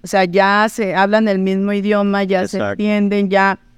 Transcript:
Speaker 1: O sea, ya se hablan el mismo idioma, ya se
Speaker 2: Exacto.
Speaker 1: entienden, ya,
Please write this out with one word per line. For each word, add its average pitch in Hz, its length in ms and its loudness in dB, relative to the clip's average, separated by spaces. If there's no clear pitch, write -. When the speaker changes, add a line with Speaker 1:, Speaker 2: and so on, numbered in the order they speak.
Speaker 1:
O - 60 -18
sea, 190 180 0
ya 196 460 2
se 190 240 -4
hablan 208 320 2
el 196 140 0
mismo 190 320 -2
idioma, 202 500 0
ya 190 240 0
se 196 120 -6
Speaker 2:
Exacto. 113 160 -2
Speaker 1:
entienden, 202 560 0
ya, 196 280 2